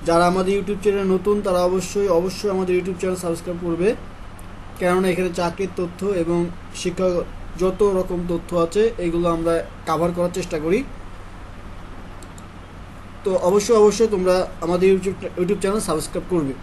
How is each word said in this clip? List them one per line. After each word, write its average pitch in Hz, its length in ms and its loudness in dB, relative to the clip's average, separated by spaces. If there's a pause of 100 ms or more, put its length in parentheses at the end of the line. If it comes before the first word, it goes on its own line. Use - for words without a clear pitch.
যারা 170 220 6
আমাদের 185 320 2
YouTube 196 220 -4
চ্যানেলে 202 220 2
নতুন 190 380 2
তারা 180 220 2
অবশ্যই, 185 440 0
অবশ্যই 185 420 2
আমাদের 185 260 2
YouTube 180 240 -2
channel 185 200 -2
subscribe 170 460 -4
করবে, 175 300 2 (840)
কেননা 185 280 2
এখানে 180 280 0
চাকরির 180 400 -2
তথ্য 180 300 -4
এবং 175 400 0 (300)
শিক্ষা 185 340 0 (500)
যত 185 240 2
রকম 185 460 2
তথ্য 170 260 -4
আছে 208 420 4
এগুলো 170 320 0
আমরা 165 340 0 (240)
cover 165 240 2
করার 175 220 0
চেষ্টা 175 260 -4
করি। 180 240 2 (2500)
তো 190 120 2
অবশ্যই, 202 400 4
অবশ্যই 208 320 6
তোমরা 185 400 4 (140)
আমাদের 180 320 4
YouTube, 185 440 -2
YouTube 180 220 0
channel 196 200 0
subscribe 165 500 -2
করবে। 151 340 0